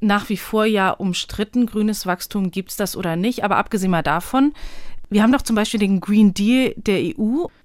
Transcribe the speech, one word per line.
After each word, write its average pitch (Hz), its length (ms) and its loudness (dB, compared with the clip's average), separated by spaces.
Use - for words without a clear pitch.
nach 208 280 2
wie 208 80 -2
vor 214 280 -2
ja 202 260 2
umstritten, 202 760 -2
grünes 214 400 -2
Wachstum, 185 440 -2
gibt's 185 260 -8
das 202 200 -4
oder 170 200 -2
nicht? 220 280 -2
Aber 196 120 0
abgesehen 190 340 0
mal 170 120 2
davon, 254 500 0
wir 208 120 4
haben 226 100 6
doch 285 100 2
zum 233 120 -2
Beispiel 214 260 0
den 196 200 2
Green 208 340 6
Deal 240 420 2
der 190 240 0
E - 160 -2
U, 254 320 -2